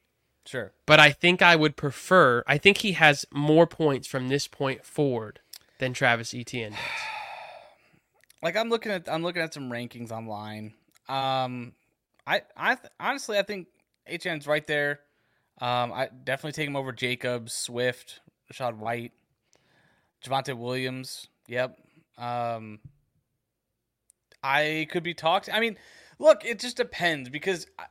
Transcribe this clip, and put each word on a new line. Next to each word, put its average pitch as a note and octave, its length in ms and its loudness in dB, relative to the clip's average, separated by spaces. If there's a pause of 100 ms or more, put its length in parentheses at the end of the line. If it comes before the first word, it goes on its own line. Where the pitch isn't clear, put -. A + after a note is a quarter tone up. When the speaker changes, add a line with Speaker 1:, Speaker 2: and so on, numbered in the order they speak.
(460)
Speaker 1:
Sure. G#2+ 260 -10 (140)
Speaker 2:
But D#3 140 10
I D3 100 10
think F3 320 2
I F3 140 8
would D3+ 200 4
prefer, C#3 680 4
I C#3+ 120 2
think G3 200 6
he G#3 140 -2
has D#3 400 6
more D3+ 340 6
points D3 400 -2
from B2+ 220 -6
this C#3 180 0
point - 380 -4
forward A#2+ 560 -2 (380)
than B2+ 160 -2
Travis A#2 380 0
Etienne A#2 400 -8
does. G#2 80 -10
<sighs> - 100 -8 (1500)
Speaker 1:
Like, E3 140 -2
I'm A3+ 140 -2
looking A3+ 200 -2
at, F3+ 160 -6
I'm D#3+ 160 -4
looking F3 200 -4
at D#3+ 100 -6
some C#3 180 -10
rankings A#2+ 400 -10
online. G#2+ 640 -10 (380)
Um, C3 640 -4 (520)
I, D#3+ 140 0 (160)
I G3 180 0
th-, - 240 -18
honestly, A#3 400 -4
I G3 40 2
think F#3 260 -8 (400)
Etienne's E3 380 -6
right D3+ 200 0
there. D3 340 -2 (600)
Um, B2 320 -2
I A#2+ 160 -4 (160)
definitely C#3 280 -6
take D#3 140 -6
him C#3+ 80 -6
over C3+ 160 -6
Jacobs, B2 640 -4
Swift, - 680 -4 (300)
Rachaad A#2 280 -8
White, A#2 340 -8 (1120)
Javonte C3 320 -4
Williams. B2+ 680 -6 (220)
Yep. B2 280 -4 (400)
Um, A#2 640 -6 (1600)
I D#3 480 0
could F3 120 -2
be E3+ 100 -6
talked, E3+ 400 0
I G#3+ 80 0
mean, A3+ 160 -2 (420)
look, D4 260 6
it A#3 160 -6
just A#3+ 180 -10
depends D#3 500 -2
because D#3+ 380 -4 (120)
I, - 120 -14